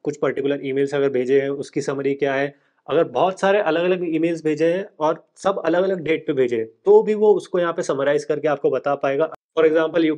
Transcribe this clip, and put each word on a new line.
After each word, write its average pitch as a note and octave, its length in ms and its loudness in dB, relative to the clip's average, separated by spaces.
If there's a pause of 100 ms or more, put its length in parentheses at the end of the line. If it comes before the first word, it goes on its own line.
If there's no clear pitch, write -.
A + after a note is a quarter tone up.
कुछ D3 140 -6
पर्टिकुलर C#3 460 -2
ईमेल्स C#3 320 -2
अगर C#3 140 2
भेजे C3 320 2
हैं, C#3 80 0
उसकी C#3 320 -6
समरी C#3 340 -4
क्या C#3 200 -2
है। C#3+ 200 -2 (340)
अगर D3+ 160 2
बहुत C#3 360 -2
सारे G3 180 2
अलग-अलग F3 560 -2
ईमेल्स E3 300 -2
भेजे D#3 220 0
हैं F#3 200 -2 (140)
और D#3+ 360 -2
सब F#3+ 280 -2
अलग-अलग F#3 360 0
डेट D#3 260 -4
पे D#3 60 -2
भेजे B2 240 0
हैं, A2+ 100 -2
तो G#3 360 4
भी G#3 120 -2
वो G#3 200 4
उसको F3+ 240 -4
यहाँ E3+ 140 0
पे E3+ 100 -4
समराइज D3 420 0
करके D3 240 -2
आपको D3 220 0
बता C3+ 240 -2
पाएगा। C#3+ 380 -2 (260)
For D#3+ 120 4
example, D#3+ 340 2
you D#3 120 0